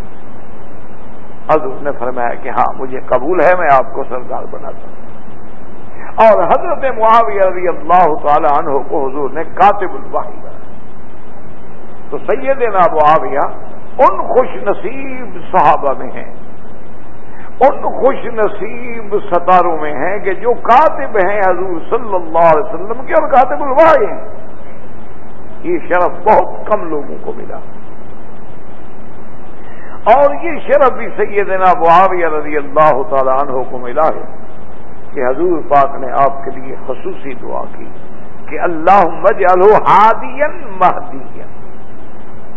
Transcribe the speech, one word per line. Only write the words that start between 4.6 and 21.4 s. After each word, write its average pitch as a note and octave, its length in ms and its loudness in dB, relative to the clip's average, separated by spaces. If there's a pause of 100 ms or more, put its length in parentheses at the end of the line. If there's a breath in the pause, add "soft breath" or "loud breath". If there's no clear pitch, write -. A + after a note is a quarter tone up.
ہوں۔ - 140 -2 (1120 loud breath)
اور A3 280 6
حضرت C4+ 400 0 (140)
معاویہ A3 440 2
رضی F3+ 260 0
اللہ E3+ 400 2 (160)
تعالی D3+ 280 2
عنہ D3 260 0 (120)
کو C#3+ 160 -2
حضور C3+ 240 -2
نے D3+ 140 -2 (100)
کاتب G3 400 2
الوحی - 440 -2
بنایا۔ - 340 -2 (1400)
تو C#3+ 80 -2
سیدنا A#3+ 760 2
معاویہ D3+ 540 2 (540)
ان C#4+ 280 4
خوش B3 240 2 (120)
نصیب B3 760 -2 (140)
صحابہ D3+ 460 4
میں B2+ 140 -4
ہیں، - 200 -4 (1300 loud breath)
ان C#4+ 280 4
خوش - 440 0
نصیب A3+ 840 -2 (160)
ستاروں F3 460 2
میں D3+ 160 -4
ہیں E3 260 -4
کہ F#3+ 140 -2
جو A3 280 0
کاتب C4+ 640 2
ہیں G#3 140 0
حضور F#3 400 0 (100)